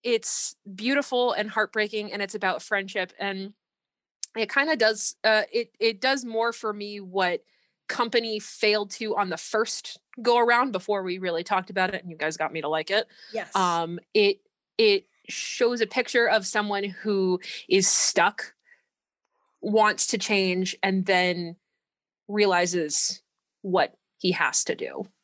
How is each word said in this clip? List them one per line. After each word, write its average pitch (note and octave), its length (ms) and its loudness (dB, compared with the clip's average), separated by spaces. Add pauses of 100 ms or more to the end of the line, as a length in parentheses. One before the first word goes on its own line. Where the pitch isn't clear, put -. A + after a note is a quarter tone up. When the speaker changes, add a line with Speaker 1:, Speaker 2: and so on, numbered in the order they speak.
Speaker 1:
it's - 540 -2 (180)
beautiful B3 580 0
and G#3 180 -2
heartbreaking, G#3 640 -2
and G3+ 100 -4
it's G3 120 -6
about F#3 280 -2
friendship, F#3+ 560 -4
and G3 340 -6 (840)
it G#3+ 160 -2
kinda D4+ 240 2
does, G#3+ 480 0
uh, A3 180 4 (100)
it, A#3 260 -4
it G#3+ 220 0
does C4 240 0
more A3+ 280 -2
for A3 200 -6
me G#3 280 -8
what F#3 420 -2 (460)
Company A#3 500 -2
failed G#3 540 0
to A3 240 -4
on G3 120 0
the E3+ 80 -4
first - 600 -4 (240)
go A#3+ 160 4
around A#3+ 340 4
before G3 300 -4
we F#3 160 -6
really F3 260 -2
talked F#3+ 240 -2
about F#3 260 -2
it - 80 -8
and F3+ 80 -14
you D#3+ 60 -14
guys D#3 220 -4
got D3+ 140 -2
me D#3+ 100 -6
to D3 60 -4
like D#3 220 -2
it. G#3 160 0 (280)
Speaker 2:
Yes. G3+ 200 -8
Speaker 1:
Um, E3+ 440 0 (160)
it, G3+ 260 4 (380)
it G#3 280 4 (220)
shows A#3+ 540 -2
a G#3+ 40 2
picture A#3+ 400 0
of G3+ 200 2
someone G#3 380 -2
who F#3+ 560 0 (280)
is F#3+ 180 6
stuck, - 680 2 (1040)
wants G#3 480 2
to A3 100 -2
change, F#3 640 0
and F#3+ 220 2
then F3+ 520 0 (720)
realizes F3 920 2 (400)
what F#3 340 2 (220)
he F3+ 160 0
has - 320 0
to - 100 -4
do. C#2 320 -8 (180)